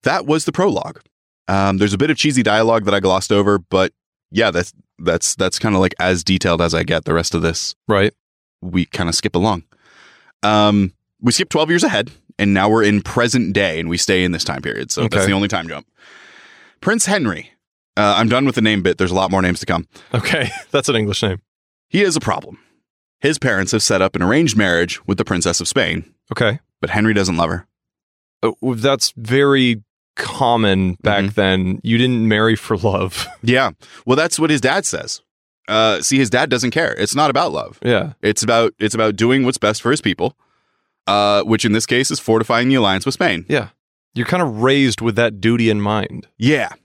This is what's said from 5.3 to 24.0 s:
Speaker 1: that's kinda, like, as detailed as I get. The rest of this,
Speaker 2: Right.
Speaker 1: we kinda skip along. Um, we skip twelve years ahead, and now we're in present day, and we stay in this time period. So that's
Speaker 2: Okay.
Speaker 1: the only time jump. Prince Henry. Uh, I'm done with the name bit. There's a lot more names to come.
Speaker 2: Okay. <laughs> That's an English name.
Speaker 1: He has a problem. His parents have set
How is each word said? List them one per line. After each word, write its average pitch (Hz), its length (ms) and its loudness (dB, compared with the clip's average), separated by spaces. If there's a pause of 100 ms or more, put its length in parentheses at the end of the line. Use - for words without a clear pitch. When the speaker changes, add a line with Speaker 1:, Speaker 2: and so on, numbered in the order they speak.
Speaker 1:
that's 92 240 -2
kinda, 104 220 2
like, 92 180 2
as 90 240 0
detailed 87 400 0
as 82 120 0
I 82 100 -2
get. 80 220 -2
The - 60 -2
rest 82 220 -2
of 82 80 -2
this, - 320 -4 (140)
Speaker 2:
Right. 104 260 2 (480)
Speaker 1:
we 87 240 -2
kinda 85 260 -6
skip - 220 -4
along. 92 300 0 (800)
Um, 104 480 2 (280)
we 120 120 2
skip 185 160 -2
twelve 156 200 0
years 170 160 2
ahead, 190 280 -2 (260)
and 101 160 2
now 95 140 2
we're 110 160 4
in 104 180 2
present 120 500 0
day, 90 280 0
and 82 80 -4
we 85 100 -2
stay 92 240 2
in 90 100 0
this 80 120 -4
time 67 180 -6
period. 58 300 -8
So - 100 -4
that's 107 140 -2
Speaker 2:
Okay. 95 100 2
Speaker 1:
the 101 60 2
only 98 160 0
time 85 200 -4
jump. 73 180 -12 (920)
Prince 220 260 -2
Henry. 139 440 -2 (460)
Uh, 101 200 2
I'm 110 120 2
done 131 180 2
with 127 80 0
the 120 80 0
name 107 200 2
bit. 87 160 0
There's 92 120 0
a 90 60 -2
lot 95 140 0
more 95 120 2
names 90 180 0
to - 60 -10
come. 85 200 -4 (280)
Speaker 2:
Okay. 123 360 -2 (100)
<laughs> - 100 -20
That's 143 180 -2
an 123 80 0
English 104 260 -2
name. 95 200 -4 (460)
Speaker 1:
He 180 140 0
has 175 140 0
a 147 40 -2
problem. - 380 -6 (600)
His 147 200 0
parents 98 340 -2
have 110 100 0
set 98 180 0